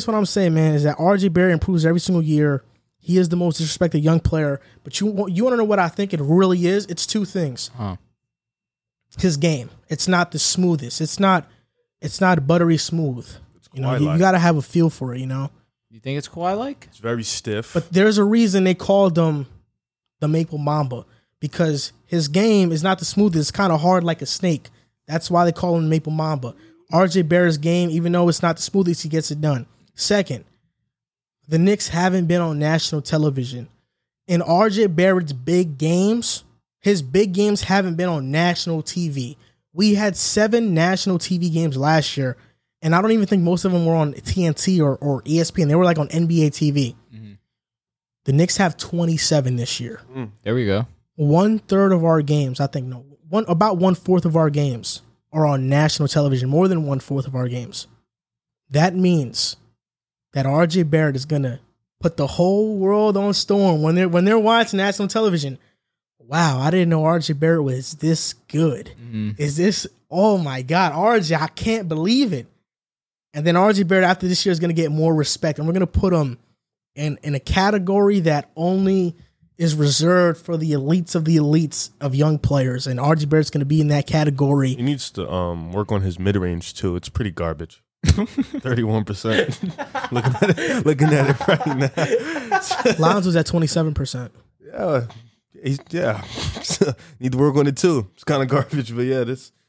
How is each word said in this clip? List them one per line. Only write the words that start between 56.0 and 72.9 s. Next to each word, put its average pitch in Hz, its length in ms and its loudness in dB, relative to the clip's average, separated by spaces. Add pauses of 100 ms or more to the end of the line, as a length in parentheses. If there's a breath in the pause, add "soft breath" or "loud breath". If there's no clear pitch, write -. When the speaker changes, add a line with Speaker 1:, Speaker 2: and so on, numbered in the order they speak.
Speaker 1:
television, 135 420 0
more 175 180 4
than 165 180 0
one 139 140 -2
fourth 139 260 -4
of 131 80 -8
our 127 140 -2
games. 120 380 -10 (840)
That 170 240 2
means 175 600 0 (760)
that 135 140 -2
R 156 200 2
J 170 160 2
Barrett 151 340 0
is 131 80 -8
gonna 139 360 -4 (400)
put 165 160 -2
the 143 100 -2
whole 202 500 0
world 202 400 2
on 202 160 0
storm 190 500 2
when 160 120 2
they're, 180 140 2
when 175 160 2
they're 220 140 4
watching 220 400 2
national 196 300 -2
television. 175 500 -2 (600)
"Wow, 139 420 0
I 147 100 0
didn't 180 200 2
know 156 140 2
R 165 140 2
J 160 160 -4
Barrett 160 300 2
was 131 300 -6
this 160 400 -2 (140)
good. 151 520 -2
Speaker 2:
Mm-hmm. 107 380 -6
Speaker 1:
Is 147 180 -4
this, 180 300 0 (240)
oh 196 280 2
my 135 240 -4
God, 160 300 0
R 214 280 2
J, 165 140 -2
I 156 140 -2
can't 220 400 -4
believe 233 440 0
it." 127 140 -6 (880)